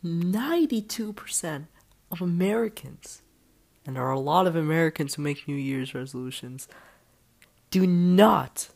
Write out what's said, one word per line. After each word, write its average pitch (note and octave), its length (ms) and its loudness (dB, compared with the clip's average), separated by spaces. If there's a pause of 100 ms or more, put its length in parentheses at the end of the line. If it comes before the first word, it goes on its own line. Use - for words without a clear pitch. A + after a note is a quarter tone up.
Ninety-two G#3+ 1080 0
percent D#3 520 -6 (460)
of F3 100 -8
Americans, F#3 1000 -2 (640)
and C3 80 -8
there B2+ 100 -2
are C3 60 0
a C3+ 80 -2
lot D#3 260 2
of E3+ 100 0
Americans D#3+ 600 0
who D3+ 80 -8
make D3 240 -6
New C#3+ 80 -4
Year's C3+ 400 -4
resolutions, B2+ 720 -10 (1040)
do F#3 140 4
not F3+ 920 4